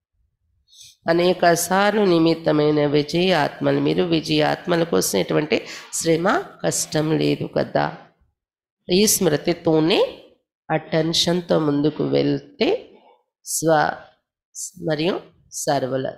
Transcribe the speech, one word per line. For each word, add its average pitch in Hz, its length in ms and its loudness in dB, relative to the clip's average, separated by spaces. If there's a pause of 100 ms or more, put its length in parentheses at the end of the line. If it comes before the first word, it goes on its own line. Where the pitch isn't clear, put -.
(1080)
అనేక 175 440 4
సార్లు 196 520 2
నిమిత్తమైన 160 800 2
విజయీ 151 460 0
ఆత్మలు 143 480 0
మీరు. 160 240 0
విజయీ 156 380 0
ఆత్మల 170 420 0
కోసం 175 340 0
ఎటువంటి 156 400 0 (360)
శ్రమ, 165 340 0 (320)
కష్టం 156 480 -4 (100)
లేదు 147 300 -2
కదా. - 380 -2 (1000)
ఈ 185 200 2
స్మృతితోనే 165 920 0 (720)
అటెన్షన్‌తో 165 880 -2
ముందుకు 147 480 0
వెళ్తే 139 600 -2 (800)
స్వ - 260 -2 (1080)
మరియు 165 340 -2 (360)
సర్వుల 131 540 -4 (120)